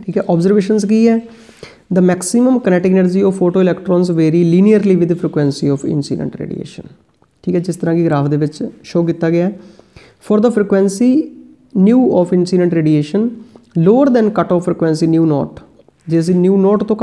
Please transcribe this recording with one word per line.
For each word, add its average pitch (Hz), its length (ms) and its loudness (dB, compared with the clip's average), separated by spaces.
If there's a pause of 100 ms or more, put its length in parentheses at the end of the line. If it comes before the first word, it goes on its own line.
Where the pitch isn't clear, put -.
ਠੀਕ 190 120 -4
ਹੈ। - 120 -2
ਆਬਜ਼ਰਵੇਸ਼ਨਸ 196 540 2
ਕੀ 220 240 2
ਹੈ? 226 120 2 (720)
The 185 80 2
maximum 208 520 2
kinetic 185 460 0
energy 185 240 0
of 190 80 0
photoelectrons 185 720 0
vary 165 380 0 (100)
linearly 202 420 4
with 170 120 0
the 170 80 -2
frequency 143 580 -2
of 151 220 -4
incident - 340 -6 (120)
radiation। - 500 -12 (500)
ਠੀਕ 180 120 -4
ਹੈ, 175 60 0
ਜਿਸ 175 160 -6
ਤਰ੍ਹਾਂ 165 200 -2
ਕਿ 170 80 0
ਗ੍ਰਾਫ 147 220 0
ਦੇ 147 100 -2
ਵਿੱਚ 147 320 -4 (160)
ਸ਼ੋ 170 200 -2
ਕੀਤਾ 165 260 -4
ਗਿਆ 170 160 0
ਹੈ। 202 120 -8 (760)
For 214 120 2
the 233 100 2
frequency 202 640 0 (680)
nu 240 80 4
of 185 420 2
incident 180 320 0
radiation 160 580 0 (600)
lower 262 200 4
than 233 180 2
cutoff 175 440 -2
frequency 160 480 0
nu 165 80 2
naught, 143 360 -4 (460)
ਜੇ 165 120 0
ਅਸੀਂ 180 280 0
nu 196 80 2
naught 202 280 2
ਤੋਂ 214 180 -2